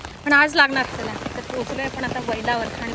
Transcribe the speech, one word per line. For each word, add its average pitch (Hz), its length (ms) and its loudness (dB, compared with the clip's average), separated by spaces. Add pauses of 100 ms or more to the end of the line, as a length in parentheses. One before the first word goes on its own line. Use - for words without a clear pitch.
(260)
पण 294 80 4
आज 294 220 6
लागणार. 269 300 6 (120)
चला, 220 160 -4 (220)
तर 247 60 -6 (100)
पोहोचलोय 254 340 -4
आपण 262 180 -6
आता 254 160 -2 (120)
वैलावर 226 500 -2
आणि 233 140 -6